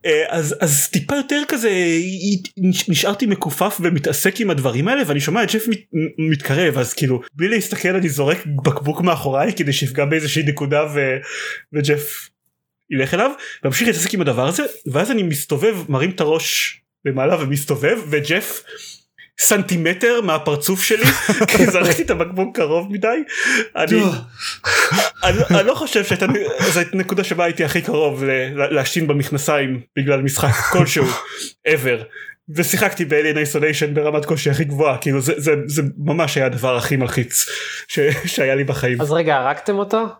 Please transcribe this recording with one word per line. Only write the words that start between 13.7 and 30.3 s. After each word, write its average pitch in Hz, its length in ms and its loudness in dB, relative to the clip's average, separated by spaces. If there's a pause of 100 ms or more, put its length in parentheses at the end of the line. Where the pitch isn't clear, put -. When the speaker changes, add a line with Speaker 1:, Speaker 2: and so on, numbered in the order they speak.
Speaker 1:
להתעסק 185 260 0
עם 190 80 0
הדבר 131 260 2
הזה, 190 160 0 (280)
ואז 180 200 0
אני 220 120 2
מסתובב, 160 520 0 (140)
מרים 143 200 0
את 185 120 -6
הראש 160 540 0 (300)
למעלה 143 380 2
ומסתובב, 139 540 0 (120)
וג'ף 151 540 -2 (760)
סנטימטר 190 840 2
מהפרצוף 156 640 0
שלי, 220 220 2 (260)
<laughs> 214 260 2
כי 262 80 6
זרקתי 170 360 2
את 165 80 -2
הבקבוק 185 480 -2
קרוב 170 340 0
מדי. 208 160 -2 (680)
אני, 160 120 0
Speaker 2:
טוב. 202 280 4 (1080)
Speaker 1:
אני, 185 160 2 (100)
אני 196 180 4
לא 269 80 2
חושב 220 280 -2
שהייתה, 190 220 0 (460)
זו 170 80 2
הייתה 175 180 -2
נקודה 185 260 0
שבה 175 220 0
הייתי 170 200 0
הכי 151 160 0
קרוב 147 420 0
ל-, 135 60 0
ל-, 139 440 0
להשתין 151 340 0
במכנסיים 143 720 0 (140)
בגלל 135 260 0
משחק 135 300 2 (200)